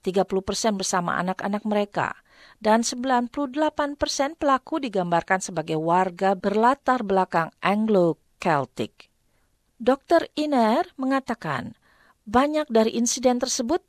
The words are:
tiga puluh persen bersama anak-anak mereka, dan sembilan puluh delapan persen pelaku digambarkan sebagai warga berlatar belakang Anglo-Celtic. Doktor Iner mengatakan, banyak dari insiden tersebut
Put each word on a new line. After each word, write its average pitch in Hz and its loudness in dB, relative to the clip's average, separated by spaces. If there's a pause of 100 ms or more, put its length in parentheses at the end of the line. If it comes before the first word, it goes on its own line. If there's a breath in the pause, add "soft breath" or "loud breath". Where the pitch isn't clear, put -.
tiga 185 0
puluh 190 -2
persen 208 -2
bersama 185 -2
anak-anak 190 -4
mereka, 208 -2 (480 soft breath)
dan 220 4
sembilan 247 -2
puluh 285 -4
delapan 302 -2
persen 294 -2
pelaku 285 0
digambarkan 185 0
sebagai 160 -4
warga 185 2
berlatar 220 0
belakang 185 0 (160)
Anglo-Celtic. 170 0 (720)
Doktor 269 2
Iner 285 2 (160)
mengatakan, 254 -4 (560 soft breath)
banyak 294 0
dari 226 2
insiden 247 0
tersebut 262 -2